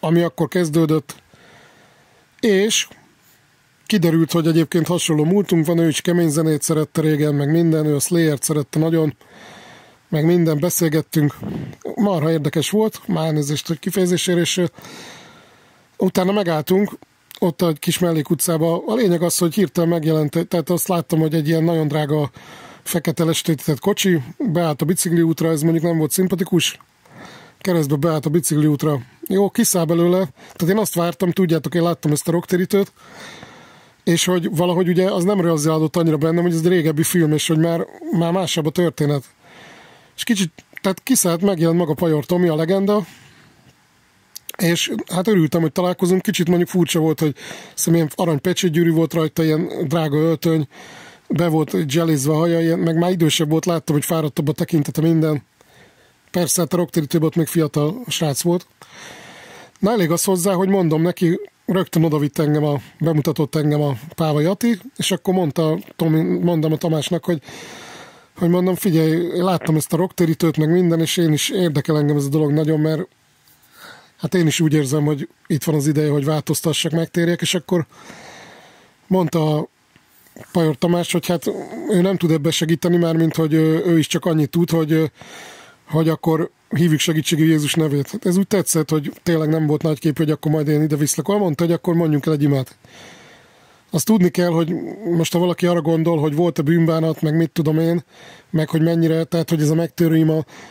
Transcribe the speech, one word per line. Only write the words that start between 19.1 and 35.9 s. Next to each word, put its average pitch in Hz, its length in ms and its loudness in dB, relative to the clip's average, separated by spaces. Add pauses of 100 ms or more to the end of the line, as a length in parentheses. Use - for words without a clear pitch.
az, 175 160 -2
hogy 170 160 0
hirtelen 175 340 0
megjelent, 156 600 0
tehát 170 220 -2
azt 175 180 -2
láttam, 170 320 0
hogy 156 140 0
egy 151 140 0
ilyen 160 160 2
nagyon 160 240 0
drága 151 420 -2 (540)
fekete 165 400 -2
lestétített 160 540 -2
kocsi, 190 440 0 (160)
beállt 170 440 -2
a - 20 0
bicikli 170 380 0
útra, 160 280 0
ez 151 120 0
mondjuk 165 220 2
nem 170 140 2
volt 156 120 0
szimpatikus, 180 680 0 (840)
keresztbe 156 360 0
beállt 156 300 0
a 156 40 0
bicikli 151 360 2
útra. 151 340 0 (280)
Jó, 190 220 2
kiszáll 190 340 0
belőle, 175 440 2 (240)
tehát 175 220 0
én 220 60 2
azt 196 140 -2
vártam, 170 360 -2
tudjátok, 165 440 0
én 170 80 2
láttam 160 300 0
ezt 147 160 -2
a - 20 -2
rocktérítőt, 185 600 0 (1120)
és 170 200 2
hogy 180 320 -2
valahogy 175 320 0
ugye 185 220 2
az 190 140 -2
nem 202 160 0
realizálódott 160 560 0